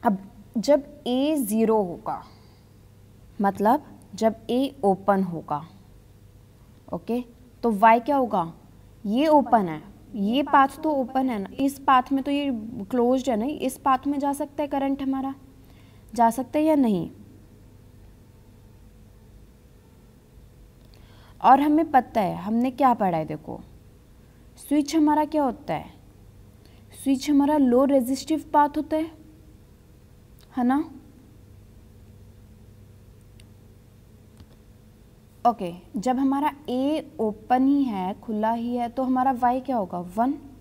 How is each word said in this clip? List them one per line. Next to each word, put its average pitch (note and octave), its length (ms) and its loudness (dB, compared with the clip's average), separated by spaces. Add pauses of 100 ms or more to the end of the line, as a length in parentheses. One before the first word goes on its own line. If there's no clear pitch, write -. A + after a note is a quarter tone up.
अब G3+ 140 0 (380)
जब C#4 280 2 (220)
ए C4+ 320 0
ज़ीरो A3 440 0
होगा, D#3+ 380 -8 (1200)
मतलब G3+ 440 0 (280)
जब A3 220 0 (140)
ए C4 240 -2 (100)
ओपन G3 380 2
होगा, D#3+ 420 -8 (1300)
ओके, A#3 300 -4 (400)
तो A#3 80 2
वाई A3+ 300 6
क्या C#4+ 160 0
होगा? G3+ 360 -2 (520)
ये A#3 240 0
ओपन A#3+ 400 4
है, D#3 140 -8 (320)
ये A3+ 280 0
पाथ C#4+ 400 2
तो D#4 100 -2
ओपन C4 380 -2
है A3 80 -4
ना, G3 100 -8 (120)
इस C#4 260 0
पाथ C4 260 4
में C4+ 120 0
तो C#4+ 60 -4
ये C#4+ 200 -2 (400)
क्लोज्ड B3+ 400 0
है A3+ 60 0
ना, G#3+ 100 -2
इस C4 320 -6
पाथ C4+ 280 0
में C#4+ 120 -2
जा C#4+ 140 -2
सकता D4 300 -6
है C#4+ 60 -4
करंट C#4 340 -4
हमारा, C4+ 320 -4 (800)
जा A3+ 160 4
सकता B3+ 280 -4
है D#4 60 2
या D#4 100 4
नहीं? G#3+ 360 2 (4000)
और B3+ 180 8
हमें D4+ 300 2
पता B3 300 2
है, E3+ 160 -2
हमने A3 340 -2
क्या B3+ 240 2
पढ़ा F#3 240 0
है, D#3 60 -4
देखो, - 360 -12 (960)
स्विच D4 400 -2
हमारा D4+ 280 4
क्या D4+ 180 0
होता A3 320 -4
है? D3+ 200 -10 (1080)
स्विच C4+ 280 -2
हमारा C#4+ 260 4
लो C4 280 4
रेजिस्टिव C4+ 680 0
पाथ D4 160 4
होता D4+ 280 -4
है, D#4+ 140 -4 (1500)
है B3 80 -2
ना? C#4 260 0 (4000)
ओके, F#3+ 280 -2 (220)
जब B3 220 -2
हमारा C#4 340 0 (160)
ए C4+ 520 -2
ओपन A#3+ 460 0
ही C#4 180 2
है, G3 300 -4
खुला A3 380 -4
ही A#3 240 -6
है, A#3+ 120 -4
तो B3+ 140 -6
हमारा B3+ 300 0
वाई B3 280 0
क्या C4 160 -4
होगा? F#3 220 -6
वन। G#3+ 360 -2 (260)